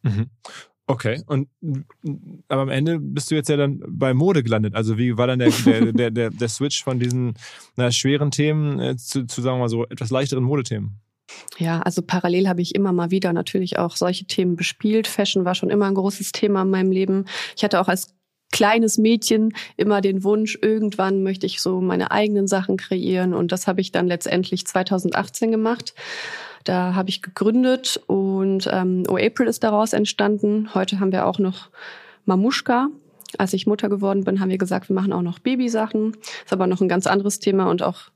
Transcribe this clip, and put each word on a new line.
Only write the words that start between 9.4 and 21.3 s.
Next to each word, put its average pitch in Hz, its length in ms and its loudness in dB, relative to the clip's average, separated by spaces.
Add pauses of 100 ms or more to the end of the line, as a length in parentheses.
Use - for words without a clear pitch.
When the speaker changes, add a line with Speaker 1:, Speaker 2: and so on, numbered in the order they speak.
Speaker 1:
sagen 127 160 0
wir 123 60 0
mal 117 60 0
so, 117 180 -2
etwas - 240 -8
leichteren 131 340 0
Modethemen? 113 460 -2 (680)
Speaker 2:
Ja, 165 240 -2
also 180 200 -2
parallel 180 460 0
habe 180 140 0
ich 175 120 -4
immer 196 200 0
mal 170 180 0
wieder 185 220 0
natürlich 180 440 -2
auch 170 200 -2
solche 180 300 -2
Themen 180 280 0
bespielt. 214 520 -2
Fashion 196 360 0
war 180 120 0
schon 180 160 -2
immer 202 160 4
ein 196 80 2
großes 196 360 -2
Thema 202 300 2
in 190 80 2
meinem 190 240 2
Leben. 190 320 0 (320)
Ich - 80 0
hatte 190 160 4
auch 190 80 0
als - 260 -4 (380)
kleines 220 440 4
Mädchen 220 540 4 (240)
immer 202 240 2
den 190 240 0
Wunsch, 214 380 0
irgendwann 202 600 2
möchte 190 240 -2